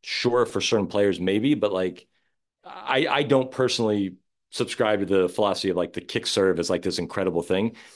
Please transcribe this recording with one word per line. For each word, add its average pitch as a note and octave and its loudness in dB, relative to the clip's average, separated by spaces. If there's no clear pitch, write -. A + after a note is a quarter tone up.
Sure, A#2+ 0
for - -4
certain G2+ 0
players, G2+ 2
maybe, G#2 2
but, G#2 0
like, F#2 -4
I, C#3 -2
I C#3+ 2
don't C3 2
personally G#2+ 0
subscribe G#2+ 0
to G2 -2
the F#2 2
philosophy G2 0
of, F2 0
like, F2 -4
the F2 -8
kick - -6
serve F#2 2
is, E2 -2
like, F2 0
this F2+ -2
incredible E2+ -2
thing. G2 0